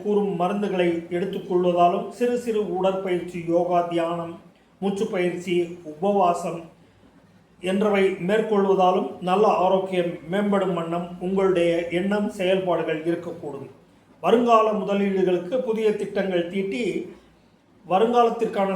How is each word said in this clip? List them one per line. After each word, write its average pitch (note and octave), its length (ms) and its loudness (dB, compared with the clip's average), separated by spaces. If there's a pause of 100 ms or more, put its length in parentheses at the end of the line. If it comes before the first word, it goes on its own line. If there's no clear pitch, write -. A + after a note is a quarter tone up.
கூறும் G3+ 380 0
மருந்துகளை F#3+ 500 0 (200)
எடுத்துக்கொள்வதாலும், F3+ 1000 0
சிறு A#3+ 280 -2
சிறு G#3+ 240 -2 (140)
உடற்பயிற்சி, F#3 640 -2 (100)
யோகா, F3 340 2
தியானம், E3+ 520 -4 (460)
மூச்சு G3+ 260 -2
பயிற்சி, F3+ 500 -2 (280)
உபவாசம் F3 760 0 (1040)
என்றவை G3+ 420 2 (240)
மேற்கொள்வதாலும் G3 800 2 (120)
நல்ல F#3+ 260 4 (160)
ஆரோக்கியம் F#3 500 0 (180)
மேம்படும் G3 480 0
வண்ணம் E3+ 300 -4 (120)
உங்களுடைய F#3 520 2 (180)
எண்ணம், G3+ 400 0
செயல்பாடுகள் E3+ 760 0
இருக்கக்கூடும். E3+ 640 -6 (540)
வருங்கால A3+ 500 6
முதலீடுகளுக்கு F#3+ 920 0
புதிய A3 340 0
திட்டங்கள் F#3 520 -2
தீட்டி G3 360 -4 (1000)
வருங்காலத்திற்கான A3 920 2